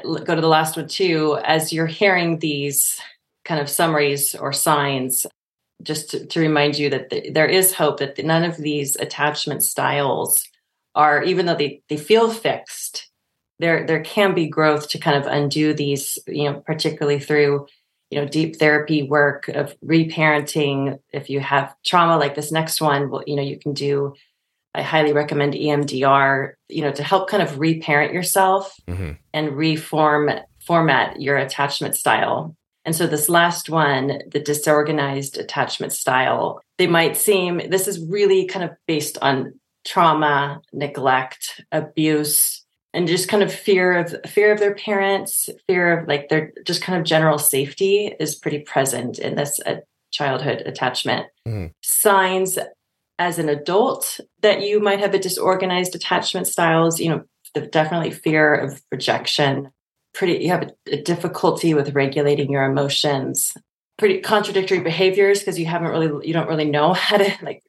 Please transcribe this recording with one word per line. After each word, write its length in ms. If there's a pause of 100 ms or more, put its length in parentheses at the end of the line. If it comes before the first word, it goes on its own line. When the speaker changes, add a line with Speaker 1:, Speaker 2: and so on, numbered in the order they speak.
Speaker 1:
l-, 140
go 180
to 40
the 60
last 300
one 100
too, 560
as 300
you're 140
hearing 520
these 640 (440)
kind 160
of 80
summaries 680
or 160
signs, 760 (560)
just 280
to, 160
to 120
remind 400
you 120
that 200
th-, 240
there 140
is 260
hope, 240
that 160
th-, 120
none 180
of 140
these 380
attachment 680
styles 800 (500)
are, 300
even 220
though 100
they, 320
they 80
feel 340
fixed, 760 (540)
there, 260
there 160
can 320
be 120
growth 440
to 100
kind 160
of 100
undo 480
these, 420 (120)
you 160
know, 160
particularly 580
through, 480 (420)
you 120
know, 80
deep 280
therapy 460
work 460
of 260 (100)
reparenting. 1120 (160)
If 160
you 120
have 340 (100)
trauma 340
like 180
this 160
next 280
one, 300
well, 160
you 80
know, 80
you 160
can 140
do, 420 (600)
I 80
highly 300
recommend 440
E 140
M 160
D 180
R, 520 (120)
you 140
know, 100
to 100
help 260
kind 140
of 160
reparent 540
yourself 600 (160)
Speaker 2:
Mm-hmm. 240 (220)
Speaker 1:
and 220
reform, 760 (340)
format 560
your 160
attachment 600
style. 580 (300)
And 100
so 140
this 200
last 400
one, 520 (100)
the 100
disorganized 960
attachment 560
style, 680 (180)
they 80
might 300
seem, 420 (120)
this 180
is 100 (100)
really 380
kind 180
of 60 (160)
based 340
on 380 (260)
trauma, 760 (120)
neglect, 1000
abuse, 920 (300)
and 120
just 220
kind 140
of 100
fear 460
of, 180 (100)
fear 260
of 60
their 160
parents, 760 (160)
fear 340
of, 80
like, 220
their, 220 (120)
just 160
kind 180
of 60
general 340
safety 800
is 160
pretty 260
present 580
in 160
this, 320
uh, 100 (340)
childhood 540
attachment. 640 (200)
Speaker 2:
Mm-hmm. 200 (160)
Speaker 1:
Signs 760 (600)
as 200
an 120
adult 680 (220)
that 220
you 180
might 200
have 120
a 60
disorganized 760
attachment 520
styles, 520
you 120
know, 140 (280)
the, 140
definitely 440
fear 440
of 260 (100)
rejection. 800 (440)
Pretty, 300
you 60
have 120
a, 100 (200)
a 100
difficulty 720
with 200
regulating 560
your 140
emotions. 880 (460)
Pretty 220
contradictory 600
behaviors 640
'cause 140
you 80
haven't 240
really, 360
you 60
don't 160
really 160
know 280
<laughs> 20
how 240
to, 240
like, 260